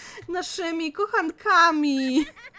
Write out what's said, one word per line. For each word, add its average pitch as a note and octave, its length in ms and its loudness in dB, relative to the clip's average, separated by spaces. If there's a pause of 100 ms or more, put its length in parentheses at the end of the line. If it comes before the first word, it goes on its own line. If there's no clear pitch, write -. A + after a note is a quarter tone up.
(300)
naszymi E4 640 -6
kochankami. D#4+ 1300 2 (340)